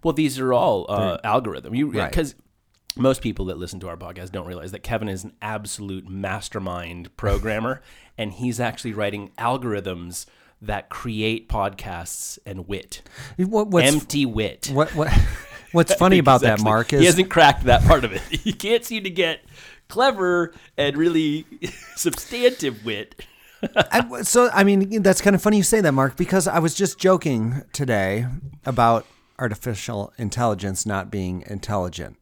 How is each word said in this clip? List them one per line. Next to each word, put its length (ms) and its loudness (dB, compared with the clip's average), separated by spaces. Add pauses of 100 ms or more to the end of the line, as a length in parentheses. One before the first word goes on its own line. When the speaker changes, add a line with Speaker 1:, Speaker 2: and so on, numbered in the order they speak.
Speaker 1:
Well, 100 0
these 240 0
are 140 0
all, 360 2
uh, 100 -2 (180)
Speaker 2:
They're 100 -8
Speaker 1:
algorithm. 480 -4
You, 160 -2
Speaker 2:
Right. 220 -4
Speaker 1:
'cause 240 -2 (600)
most 240 4
people 260 -6
that 120 -8
listen 220 -10
to 80 -12
our 80 -12
podcast 340 -14
don't 160 -10
realize 240 -12
that 140 -16
Kevin 240 -4
is 160 -6
an 80 -16 (100)
absolute 680 -10
mastermind 1080 -8
programmer, 680 -4 (160)
<laughs> 200 -20
and 140 -6
he's 280 -4
actually 320 -6
writing 440 -6
algorithms 920 -6 (360)
that 260 -6
create 600 -4
podcasts 1000 -6
and 220 -12
wit. 340 -10 (340)
Speaker 2:
What, 320 0
what's 240 6
Speaker 1:
Empty 340 0
wit. 460 -4
Speaker 2:
What, 220 0
what, 180 0
<laughs> 600 2
what's 200 4
Speaker 1:
<laughs> 0 -
I 40 4
Speaker 2:
funny 200 6
Speaker 1:
think 80 6
Speaker 2:
about 100 8
Speaker 1:
he's 80 6
Speaker 2:
that, 100 6
Speaker 1:
actually, 120 0
Speaker 2:
Mark, 280 2
Speaker 1:
he 60 2
Speaker 2:
is 80 8
Speaker 1:
hasn't 240 4
cracked 340 6
that 180 6
part 220 6
of 80 -4
it. 80 -6
<laughs> 100 -14
He 220 -4
can't 320 0
seem 180 -6
to 80 -6
get 300 -2 (480)
clever 640 0 (220)
and 200 0
really 480 0 (160)
<laughs> 360 -12
substantive 880 -2
wit. 360 -8 (400)
<laughs> 160 -4
Speaker 2:
I, 460 0
so, 300 4
I 100 4
mean, 400 2
that's 180 4
kind 140 4
of 80 2
funny 140 4
you 80 4
say 160 2
that, 120 4
Mark, 240 2
because 300 0
I 140 0
was 140 0
just 240 -2
joking 640 2 (100)
today 540 0 (380)
about 400 2 (340)
artificial 800 -6
intelligence 680 -2
not 240 -4
being 360 -6
intelligent 760 -6